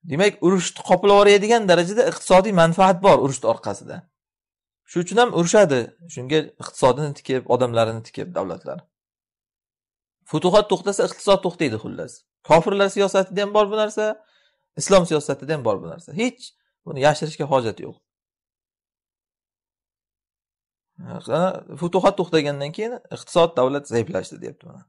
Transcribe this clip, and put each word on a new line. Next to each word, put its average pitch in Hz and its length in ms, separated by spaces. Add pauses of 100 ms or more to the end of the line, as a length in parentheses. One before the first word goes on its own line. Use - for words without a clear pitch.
(120)
Demak, 190 220 (120)
urushni 185 440
qoplab 196 240
yuboradigan 208 560
darajada 175 420
iqtisodiy 196 500
manfaat 175 420
bor 175 220
urushni 127 280
orqasida. - 420 (960)
Shuning 175 140
uchun 190 160
ham 240 80 (100)
urushadi. 170 400 (340)
Shunga 135 260 (220)
iqtisodini 143 580
tikib, 131 240 (100)
odamlarini 113 540
tikib - 200 (100)
davlatlar. 87 420 (1500)
Futuhat 185 420
to'xtasa, 196 380
iqtisod 196 360
to'xtaydi 143 380
xullas. - 280 (380)
Kofirlar 196 460
siyosatida 190 480
ham 202 100
bor 214 180
bu 214 100
narsa, 214 240 (720)
islom 185 320
siyosatida 143 440
ham 139 120
bor 101 180
bu 85 100
narsa. - 200
Hech 240 280 (440)
buni 135 220
yashirishga 151 460
hojat 113 320
yo'q. - 100 (3750)
Futuhat 185 380
to'xtagandan 147 560
keyin 226 180 (220)
iqtisod, 170 420
davlat 139 300
zaiflashdi, 117 540
deyapti - 260
mana. - 220